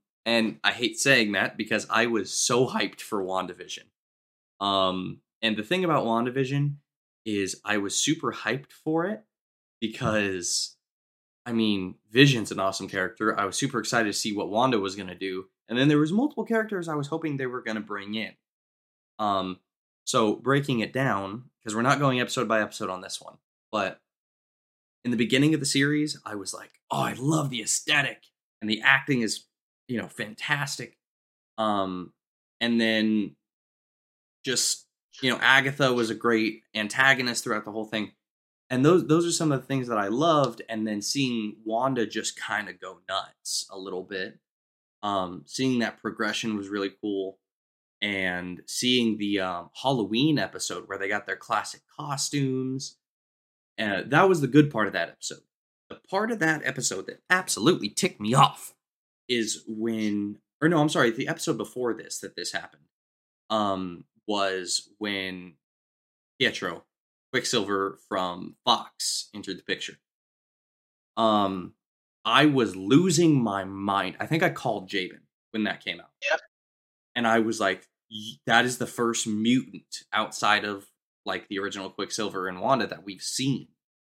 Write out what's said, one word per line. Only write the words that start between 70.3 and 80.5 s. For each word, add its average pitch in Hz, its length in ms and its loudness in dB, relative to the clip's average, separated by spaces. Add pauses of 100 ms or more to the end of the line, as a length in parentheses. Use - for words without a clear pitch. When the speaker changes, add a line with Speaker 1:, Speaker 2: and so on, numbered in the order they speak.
Speaker 1:
Um, 104 580 2 (500)
I 127 220 6
was 117 300 4
losing 147 680 6
my 98 220 0
mind. 98 560 -2
I 107 60 -4
think 165 160 0
I 175 80 4
called 104 380 -4
Jabin 92 340 -6 (280)
when 110 140 -2
that 92 180 -4
came 85 180 -8
out. - 100 -20 (200)
Speaker 2:
Yep. - 100 0 (760)
Speaker 1:
And 120 100 0
I 113 140 4
was 110 180 -2
like, 95 300 -2 (220)
"Y-, 107 360 -16
that 120 180 6
is 123 140 -2
the 123 80 -2
first 117 400 -2
mutant 113 880 0
outside 104 520 2